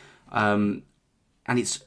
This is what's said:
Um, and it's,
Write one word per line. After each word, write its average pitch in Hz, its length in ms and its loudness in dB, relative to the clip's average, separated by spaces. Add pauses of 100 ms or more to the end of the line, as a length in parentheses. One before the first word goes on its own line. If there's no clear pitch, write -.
(300)
Um, 104 520 0 (640)
and 123 120 0
it's, - 280 -4